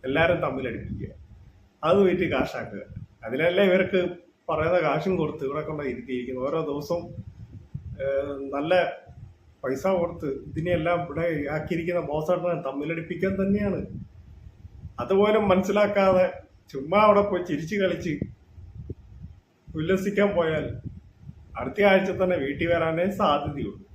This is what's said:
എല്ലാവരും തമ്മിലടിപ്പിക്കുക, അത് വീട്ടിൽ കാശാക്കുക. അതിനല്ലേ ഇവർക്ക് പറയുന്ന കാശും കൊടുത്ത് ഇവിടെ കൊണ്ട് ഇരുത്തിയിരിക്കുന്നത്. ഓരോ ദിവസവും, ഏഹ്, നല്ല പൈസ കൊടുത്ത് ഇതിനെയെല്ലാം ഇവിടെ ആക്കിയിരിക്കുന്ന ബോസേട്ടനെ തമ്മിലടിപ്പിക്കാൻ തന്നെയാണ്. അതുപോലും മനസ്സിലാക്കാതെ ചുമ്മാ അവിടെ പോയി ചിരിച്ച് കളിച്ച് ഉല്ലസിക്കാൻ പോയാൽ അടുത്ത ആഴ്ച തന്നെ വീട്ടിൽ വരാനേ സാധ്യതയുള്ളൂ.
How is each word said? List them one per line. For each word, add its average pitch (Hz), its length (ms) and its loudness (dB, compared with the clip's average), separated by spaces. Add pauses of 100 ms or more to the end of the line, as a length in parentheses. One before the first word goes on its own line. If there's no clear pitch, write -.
എല്ലാവരും 160 380 2
തമ്മിലടിപ്പിക്കുക, 127 680 -6 (760)
അത് 202 200 6
വീട്ടിൽ 170 300 2
കാശാക്കുക. 107 480 -4 (400)
അതിനല്ലേ 170 460 4
ഇവർക്ക് 185 300 4 (480)
പറയുന്ന 160 360 2
കാശും 156 340 2
കൊടുത്ത് 147 280 -4
ഇവിടെ 147 200 -4
കൊണ്ട് 151 140 -8 (100)
ഇരുത്തിയിരിക്കുന്നത്. 127 560 -6
ഓരോ 156 120 -2 (100)
ദിവസവും, 147 340 -4 (1000)
ഏഹ്, 139 320 -2 (200)
നല്ല 151 180 0 (920)
പൈസ 135 200 -4 (160)
കൊടുത്ത് 170 300 -4 (200)
ഇതിനെയെല്ലാം 170 560 0
ഇവിടെ 165 200 -4 (300)
ആക്കിയിരിക്കുന്ന 165 460 -2 (100)
ബോസേട്ടനെ 165 440 0 (120)
തമ്മിലടിപ്പിക്കാൻ 165 760 -4
തന്നെയാണ്. 196 380 0 (1200)
അതുപോലും 208 500 4
മനസ്സിലാക്കാതെ 196 760 4 (460)
ചുമ്മാ 156 360 2
അവിടെ 202 220 6
പോയി 180 200 -2
ചിരിച്ച് 160 320 -4
കളിച്ച് 175 320 0 (1700)
ഉല്ലസിക്കാൻ 190 580 2
പോയാൽ 156 280 0 (960)
അടുത്ത 135 320 2
ആഴ്ച 190 180 6 (140)
തന്നെ 180 220 2
വീട്ടിൽ 143 280 -2
വരാനേ 165 320 2 (140)
സാധ്യതയുള്ളൂ. 143 760 0